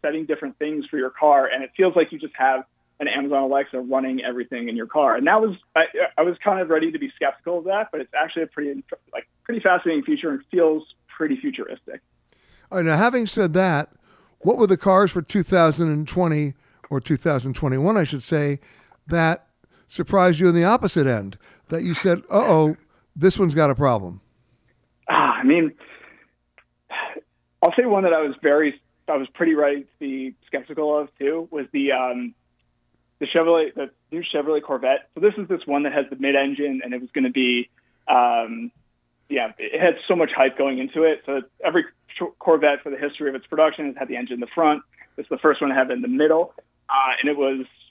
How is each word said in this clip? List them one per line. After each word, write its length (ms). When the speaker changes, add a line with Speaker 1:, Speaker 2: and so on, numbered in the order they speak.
Speaker 1:
setting 240
different 340
things 260
for 120
your 120
car, 380
and 160
it 120
feels 200
like 160
you 80
just 160
have 300
an 80
Amazon 360
Alexa 360
running 420
everything 480
in 60
your 100
car. 300
And 120
that 140
was, 140
I, 100
I 40
was 220
kind 160
of 100
ready 220
to 80
be 160
skeptical 420
of 80
that, 260
but 100
it's 120
actually 300
a 40
pretty, 360
like, 160
pretty 180
fascinating 420
feature 260
and 220
feels 320
pretty 300
futuristic. 640
Speaker 2:
All 60
right, 80
now, 120
having 300
said 260
that, 360
what 180
were 100
the 100
cars 320
for 120
two 220
thousand 460
and 180
twenty 460
or 100
two 180
thousand 360
twenty-one, 440
I 60
should 200
say, 360
that 400
surprised 520
you 100
in 60
the 100
opposite 420
end, 300
that 140
you 100
said, 360
"Uh-oh, 460
this 240
one's 160
got 140
a 60
problem"? 460
Speaker 1:
Ah, 300
I 40
mean, 300
I'll 160
say 80
one 180
that 100
I 80
was 200
very, 400
I 80
was 140
pretty 240
ready 300
to 160
be 360
skeptical 500
of 100
too, 340
was 200
the, 220
um, 400
the 80
Chevrolet, 460
the 180
new 120
Chevrolet 380
Corvette. 520
So 80
this 160
is 100
this 180
one 180
that 100
has 160
the 80
mid-engine, 640
and 100
it 60
was 120
gonna 180
be, 400
um, 600
yeah, 280
it 220
had 160
so 80
much 200
hype 220
going 220
into 240
it. 220
So 160
every 220
Ch-, 280
Corvette 460
for 60
the 80
history 320
of 60
its 120
production 400
has 100
had 100
the 100
engine 180
in 60
the 60
front. 360
It's 120
the 100
first 220
one 80
to 60
have 140
it 40
in 80
the 60
middle. 460
Uh, 300
and 100
it 80
was, 280